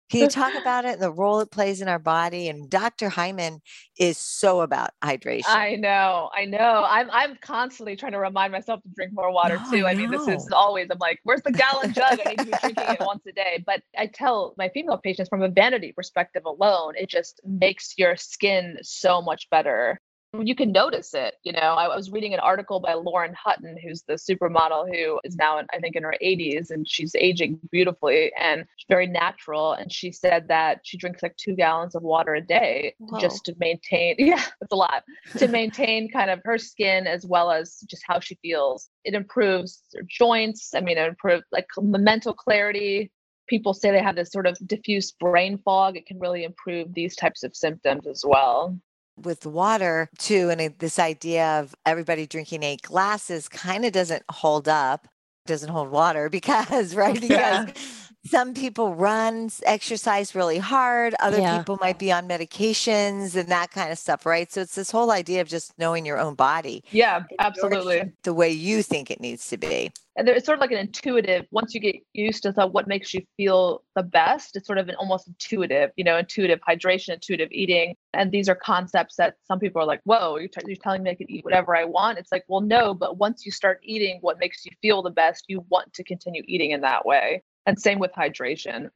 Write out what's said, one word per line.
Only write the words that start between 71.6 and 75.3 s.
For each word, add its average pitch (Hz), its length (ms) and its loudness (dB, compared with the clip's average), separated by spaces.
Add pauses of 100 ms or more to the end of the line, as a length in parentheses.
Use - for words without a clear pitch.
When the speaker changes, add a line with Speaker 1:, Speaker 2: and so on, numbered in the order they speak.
Speaker 2:
you 226 80 -8
get 202 160 0 (160)
used 214 300 -2
to 202 100 0
the, 196 140 4
what 190 220 0
makes 196 260 -4
you 185 80 -4 (160)
feel 185 440 4 (140)
the 190 60 2
best, 180 520 2
it's 196 120 -12
sort 202 120 -4
of 185 100 0
an 180 80 -8
almost 185 320 -4
intuitive, 160 680 0